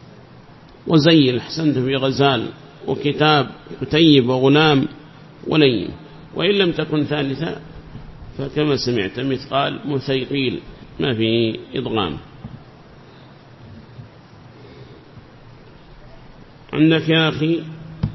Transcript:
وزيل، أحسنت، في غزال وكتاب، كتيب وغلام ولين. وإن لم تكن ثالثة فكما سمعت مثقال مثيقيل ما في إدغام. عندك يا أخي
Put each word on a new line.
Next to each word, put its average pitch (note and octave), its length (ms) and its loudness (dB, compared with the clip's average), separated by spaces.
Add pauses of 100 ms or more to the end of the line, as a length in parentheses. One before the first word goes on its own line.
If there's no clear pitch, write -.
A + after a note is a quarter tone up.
(880)
وزيل، D3 520 4
أحسنت، C#3+ 400 -2
في C3 180 0
غزال C3 500 0 (400)
وكتاب، D3 640 0 (300)
كتيب D3 480 6
وغلام C#3 600 4 (580)
ولين. C3 420 2 (480)
وإن E3+ 140 0
لم G3 220 2
تكن D#3 320 -2
ثالثة C#3+ 560 -4 (800)
فكما C#3+ 380 -2
سمعت A#2 440 -2
مثقال C3+ 640 -2
مثيقيل C3+ 760 -2 (400)
ما C#3+ 140 0
في A2+ 440 0 (160)
إدغام. A2 440 -4 (4000)
عندك D#3+ 360 4
يا D#3+ 200 4
أخي D#3 340 -2 (520)